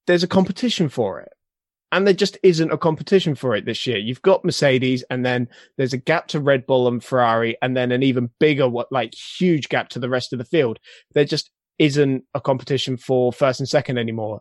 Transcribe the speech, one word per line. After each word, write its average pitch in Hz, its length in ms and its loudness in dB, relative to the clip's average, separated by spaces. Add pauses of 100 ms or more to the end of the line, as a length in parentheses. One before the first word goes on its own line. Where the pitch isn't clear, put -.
there's 175 160 2
a 175 60 -2
competition 185 600 0
for 95 320 -4
it. 50 120 -20 (600)
And 190 140 2
there 196 80 6
just 190 280 -2
isn't 160 300 4
a 156 60 0
competition 160 560 0
for 123 220 -2
it - 80 -6
this - 220 -6
year. 117 120 -2
You've 113 240 -6
got 190 220 2
Mercedes, 131 640 0
and 123 140 -2
then 123 240 -2 (280)
there's 131 160 -2
a 127 60 -4
gap 160 300 -2
to 156 120 -4
Red 135 260 0
Bull 127 220 2
and 120 140 -2
Ferrari, 117 580 0
and 127 160 -2
then 123 160 0
an 127 100 0
even 123 280 0 (100)
bigger, 147 280 4
what, 120 240 -6
like, 120 220 -4
huge 170 540 -2
gap 127 220 -2
to - 80 -10
the 123 100 -6
rest 127 240 -4
of 123 60 -6
the 117 60 -10
field. 131 340 0 (360)
There 147 100 4
just - 260 -4 (280)
isn't 139 540 2
a 127 80 -6
competition 131 560 -4
for 123 360 0
first 131 280 0
and 135 80 -6
second 131 300 -2
anymore. 113 420 -6